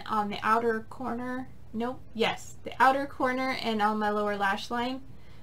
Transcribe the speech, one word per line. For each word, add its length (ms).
on 220
the 140
outer 480
corner. 580
Nope, 280
yes, 480
the 180
outer 260
corner 540
and 220
on 160
my 120
lower 260
lash 340
line. 320